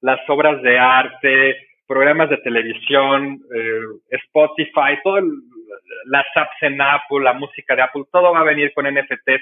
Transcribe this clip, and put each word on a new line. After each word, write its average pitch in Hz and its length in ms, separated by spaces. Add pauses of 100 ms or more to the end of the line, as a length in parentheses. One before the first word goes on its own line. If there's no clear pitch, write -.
las 127 260
obras 147 340
de 123 160
arte, 131 800 (300)
programas 147 420
de - 80
televisión, 135 1000 (160)
eh, 113 240 (320)
Spotify, 147 920
todo 196 140
el, 196 80 (800)
las 135 200 (100)
apps 151 260
en 139 180
Apple, 143 440
la 127 100
música 139 420
de 123 60
Apple, 135 300
todo 180 200
va 165 100
a - 20
venir 147 320
con 143 100
N 139 140
F 135 260
Ts. 131 160